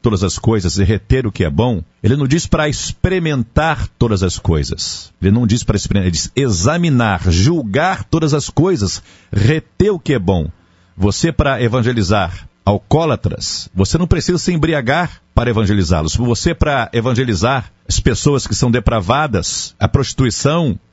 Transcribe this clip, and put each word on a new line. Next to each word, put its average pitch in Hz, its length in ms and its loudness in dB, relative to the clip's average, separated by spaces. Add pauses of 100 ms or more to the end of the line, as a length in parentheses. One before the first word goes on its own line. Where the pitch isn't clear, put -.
todas 104 220 0
as 90 160 -2
coisas 101 400 0
e 98 40 4
reter 113 440 0
o 98 40 -4
que - 120 -2
é 80 60 0
bom, 92 340 -2 (180)
ele 113 140 2
não 143 120 0
diz 165 200 0
para 151 200 2
experimentar 156 1200 -2 (120)
todas 104 240 2
as 90 160 -2
coisas. - 800 -4
Ele 92 80 2
não 117 160 4
diz 113 180 0
para 107 120 0
experimentar, 95 320 0
ele 85 100 0
diz - 180 -6
examinar, 120 960 0
julgar 131 720 0
todas 160 280 0
as 147 160 -2
coisas, 143 540 0 (280)
reter 156 600 0
o 175 80 -2
que 143 160 0
é - 20 0
bom. 87 320 0 (480)
Você, 104 340 0
para 135 300 0
evangelizar 107 840 0 (180)
alcoólatras, - 1120 -2
você 98 240 0
não 175 80 0
precisa 175 320 0
se - 120 -2
embriagar 156 680 0 (140)
para 120 160 2
evangelizá-los. 92 640 0
Você, 120 400 0
para 139 360 -2
evangelizar 120 800 0 (160)
as - 120 -2
pessoas 135 480 0
que 104 80 -2
são 123 160 2
depravadas, 117 1080 -2
a - 80 0
prostituição 139 920 0 (140)